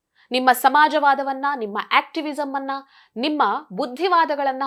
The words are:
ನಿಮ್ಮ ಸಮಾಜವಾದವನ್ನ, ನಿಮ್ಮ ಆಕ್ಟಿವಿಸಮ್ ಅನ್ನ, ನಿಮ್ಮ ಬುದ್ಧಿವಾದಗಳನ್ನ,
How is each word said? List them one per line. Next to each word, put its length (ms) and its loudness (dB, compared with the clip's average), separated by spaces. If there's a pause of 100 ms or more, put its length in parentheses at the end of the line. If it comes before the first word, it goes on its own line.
(300)
ನಿಮ್ಮ 220 4
ಸಮಾಜವಾದವನ್ನ, 960 2 (100)
ನಿಮ್ಮ 220 -8 (140)
ಆಕ್ಟಿವಿಸಮ್ 600 -2
ಅನ್ನ, 160 -6 (460)
ನಿಮ್ಮ 260 0 (300)
ಬುದ್ಧಿವಾದಗಳನ್ನ, 920 0